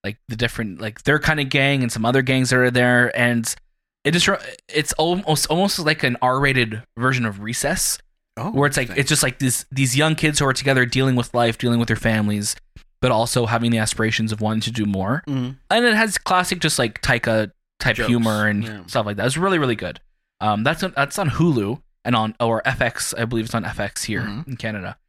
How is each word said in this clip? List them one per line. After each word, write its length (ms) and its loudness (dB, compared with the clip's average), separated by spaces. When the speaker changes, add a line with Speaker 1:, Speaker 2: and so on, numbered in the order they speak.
Speaker 1:
like, 140 -8
the 80 -8
different, 440 -4
like, 240 -8
their 140 4
kinda 260 0
gang 380 2
and 80 0
some 140 -4
other 180 4
gangs 280 2
that 80 4
are 120 4
there. 480 4
And 360 0
it 100 2
is, 140 4
it's 260 -2
almost, 520 0
almost 320 0
like 260 0
an 180 0
R-rated 600 2
version 280 2
of 140 -4
Recess, 580 -4
Speaker 2:
Oh, 140 -6
Speaker 1:
where 160 2
it's 100 0
like, 140 0
Speaker 2:
interesting. 100 -2
Speaker 1:
it's 80 0
just, 140 2
like, 160 -2
these, 320 0
these 260 0
young 180 4
kids 240 0
who 80 2
are 60 2
together 320 2
dealing 320 2
with 160 -2
life, 240 2
dealing 220 2
with 100 0
their 80 2
families, 580 0
but 100 2
also 360 0
having 240 0
the 80 2
aspirations 540 0
of 100 -6
wanting 180 0
to 100 -4
do 140 -2
more. 420 -2
Speaker 2:
Mm-hmm. 260 -4
Speaker 1:
And 140 2
it 100 4
has 240 0
classic, 420 0
just, 180 0
like, 220 -2
Taika 500 0
type 160 0
Speaker 2:
Jokes. 120 -2
Speaker 1:
humor 380 2
and 180 0
Speaker 2:
Yeah. 220 -12
Speaker 1:
stuff 200 -2
like 100 -4
that. 100 -2
It's 120 0
really, 200 2
really 180 2
good. 240 -10
Um, 240 0
that's 180 -2
on, 120 -6
that's 240 -2
on 120 0
Hulu 500 2
and 100 0
on, 240 0
or 280 0
F 160 -2
X. 340 -4
I 80 -2
believe 220 -4
it's 80 -8
on 100 -2
F 160 -8
X 240 -6
here 160 -4
Speaker 2:
Mm-hmm. 300 -8
Speaker 1:
in 80 -8
Canada. 380 -8